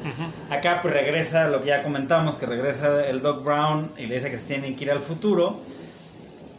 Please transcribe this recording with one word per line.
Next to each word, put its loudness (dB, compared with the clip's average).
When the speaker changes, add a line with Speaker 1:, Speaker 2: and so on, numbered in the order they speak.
Speaker 1:
Ujú. -8
Speaker 2:
Acá 2
pues 0
regresa 2
lo 2
que -4
ya 2
comentamos, 0
que -6
regresa 2
el 0
Doc 0
Brown 2
y -8
le -4
dice -2
que -6
se -12
tienen -4
que -6
ir 2
al 0
futuro. 2